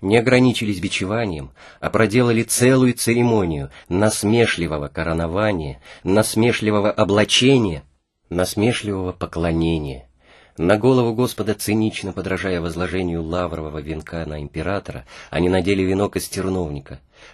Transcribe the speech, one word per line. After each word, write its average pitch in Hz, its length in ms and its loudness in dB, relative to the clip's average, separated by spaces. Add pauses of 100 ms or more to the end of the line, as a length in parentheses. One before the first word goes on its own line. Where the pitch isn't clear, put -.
не 98 160 2
ограничились 120 640 2
бичеванием, 95 720 -4 (300)
а - 100 -4
проделали 113 540 4
целую 127 500 4
церемонию 110 760 0 (180)
насмешливого 95 1000 2
коронования, 82 920 -2 (240)
насмешливого 107 880 2
облачения, 107 920 2 (480)
насмешливого 95 800 -2
поклонения. 82 960 -2 (500)
На 90 200 2
голову 120 400 2
Господа, 107 380 -2
цинично 107 580 -2
подражая 92 480 -4
возложению 85 640 -4
лаврового 80 540 -6
венка 78 460 -8
на 76 160 -10
императора, 80 640 -8 (240)
они 87 200 0
надели 95 340 2
венок 95 320 0
из 92 140 -4
терновника. 90 720 -6 (340)